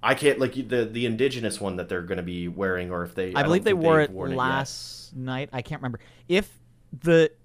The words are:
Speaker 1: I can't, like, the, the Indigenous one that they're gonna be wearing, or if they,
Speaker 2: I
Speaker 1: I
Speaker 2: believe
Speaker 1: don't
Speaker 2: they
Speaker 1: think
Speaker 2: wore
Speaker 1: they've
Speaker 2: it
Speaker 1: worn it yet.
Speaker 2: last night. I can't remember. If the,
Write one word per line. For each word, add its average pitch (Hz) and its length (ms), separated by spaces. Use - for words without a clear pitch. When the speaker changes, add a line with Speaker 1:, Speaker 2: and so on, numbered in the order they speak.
Speaker 1:
I 123 120
can't, 139 260
like, 123 140
the, 123 360
the 120 160
Indigenous 113 540
one 98 160
that 87 120
they're 90 140
gonna 90 200
be 87 260
wearing, 90 420
or 87 140
if 87 100
they, 92 200
Speaker 2:
I 135 60
Speaker 1:
I - 40
Speaker 2:
believe 170 200
Speaker 1:
don't 202 120
Speaker 2:
they 175 40
Speaker 1:
think 160 40
Speaker 2:
wore 160 140
Speaker 1:
they've 147 120
Speaker 2:
it - 20
Speaker 1:
worn 92 200
it - 20
yet. 131 40
Speaker 2:
last - 760
night. 131 380
I 127 100
can't 127 200
remember. 123 180
If 190 320
the, 165 280